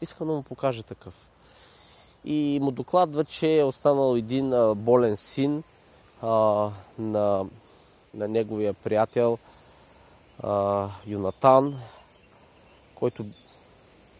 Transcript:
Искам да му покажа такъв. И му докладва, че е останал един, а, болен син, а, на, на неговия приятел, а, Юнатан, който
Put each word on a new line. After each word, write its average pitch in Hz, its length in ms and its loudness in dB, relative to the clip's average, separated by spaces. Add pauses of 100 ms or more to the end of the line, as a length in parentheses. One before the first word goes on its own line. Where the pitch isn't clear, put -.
Искам 165 260 -8
да 160 60 -2
му 143 100 -6
покажа 123 400 -6
такъв. - 460 -18 (960)
И 147 360 -2
му 139 100 0
докладва, 151 520 0
че 156 360 0
е 147 40 6
останал 139 520 2
един, 127 380 -2
а, 113 220 4
болен 113 420 4
син, 147 460 -2 (580)
а, 117 60 -6 (720)
на, 104 460 0 (680)
на 104 140 -6
неговия 107 460 -2
приятел, 113 640 0 (1040)
а, 101 460 0 (180)
Юнатан, 131 720 2 (1160)
който 120 300 -6 (960)